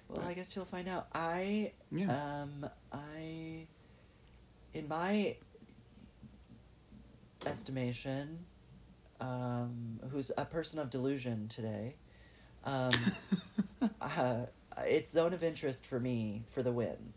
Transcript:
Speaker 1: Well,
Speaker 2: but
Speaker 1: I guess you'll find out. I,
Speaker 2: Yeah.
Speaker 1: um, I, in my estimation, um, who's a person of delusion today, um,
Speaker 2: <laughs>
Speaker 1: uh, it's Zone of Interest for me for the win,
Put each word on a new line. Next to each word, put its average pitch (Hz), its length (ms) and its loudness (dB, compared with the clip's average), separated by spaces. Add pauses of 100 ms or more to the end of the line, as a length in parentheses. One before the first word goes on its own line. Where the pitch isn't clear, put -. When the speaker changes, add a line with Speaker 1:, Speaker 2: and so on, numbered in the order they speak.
Speaker 1:
Well, - 120 -4
Speaker 2:
but - 60 -2
Speaker 1:
I 175 80 -2
guess 185 200 -6
you'll 190 100 -4
find 180 240 -4
out. 185 240 -2
I, 185 600 2 (180)
Speaker 2:
Yeah. 147 520 2
Speaker 1:
um, 143 280 -6 (220)
I, 160 760 -8 (1080)
in 151 160 -4
my 185 480 4 (2000)
estimation, 135 1000 -2 (720)
um, 120 800 -2 (100)
who's 139 260 -2
a 143 80 2
person 156 340 -2
of 143 120 0
delusion 123 580 0
today, 110 480 -4 (680)
um, 131 300 4 (520)
Speaker 2:
<laughs> - 540 0
Speaker 1:
uh, 127 460 2 (400)
it's 151 260 6
Zone 165 200 6
of 175 100 -2
Interest 147 440 0
for 127 140 0
me 113 500 2
for 135 120 0
the 123 100 4
win, 110 440 0